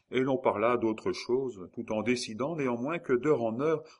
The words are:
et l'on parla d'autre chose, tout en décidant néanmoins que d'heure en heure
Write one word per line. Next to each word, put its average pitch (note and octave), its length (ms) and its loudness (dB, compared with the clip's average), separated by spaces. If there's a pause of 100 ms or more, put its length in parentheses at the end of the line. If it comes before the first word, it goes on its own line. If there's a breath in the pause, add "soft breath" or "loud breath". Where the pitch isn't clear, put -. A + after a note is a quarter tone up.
(120 loud breath)
et B2+ 80 2
l'on C3 180 0
parla A2+ 380 4
d'autre A2 340 0
chose, A2+ 640 -2
tout - 160 -6
en A2 120 0
décidant A#2+ 520 -2
néanmoins C3+ 460 -2
que C#3 140 0
d'heure B2+ 280 4
en A2+ 160 0
heure D#3 240 0 (180 loud breath)